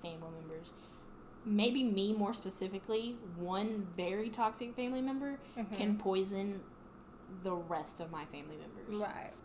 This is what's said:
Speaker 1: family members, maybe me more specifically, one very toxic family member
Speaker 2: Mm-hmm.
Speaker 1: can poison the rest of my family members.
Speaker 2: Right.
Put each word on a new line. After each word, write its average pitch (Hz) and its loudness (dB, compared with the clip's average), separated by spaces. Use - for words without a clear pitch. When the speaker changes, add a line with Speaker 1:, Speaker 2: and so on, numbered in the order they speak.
Speaker 1:
family 165 -6
members, 160 -10
maybe 233 8
me 202 6
more 214 4
specifically, 220 0
one 196 2
very 190 2
toxic 233 0
family 254 0
member 269 0
Speaker 2:
Mm-hmm. 214 -2
Speaker 1:
can 208 4
poison 196 2
the 185 2
rest 170 -2
of 165 -6
my 151 -6
family 151 -10
members. 208 -6
Speaker 2:
Right. - -4